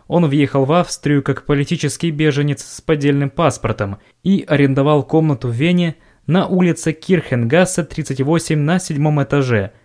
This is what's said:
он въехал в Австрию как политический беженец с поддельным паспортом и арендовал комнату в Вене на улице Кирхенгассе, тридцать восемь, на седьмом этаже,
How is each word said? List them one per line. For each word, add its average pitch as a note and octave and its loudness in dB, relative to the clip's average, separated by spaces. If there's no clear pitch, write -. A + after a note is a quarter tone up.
он E3+ 2
въехал C#3 2
в C3+ 0
Австрию D3 0
как - -4
политический D3 -2
беженец D3 -2
с - -18
поддельным C#3+ 0
паспортом A2 -2
и F#3+ 2
арендовал C#3 2
комнату D3+ 0
в A#2+ -4
Вене E3 0
на F3 2
улице F3 0
Кирхенгассе, D#3 0
тридцать C3+ -6
восемь, D#3+ 0
на D#3 0
седьмом D3+ 0
этаже, B2 0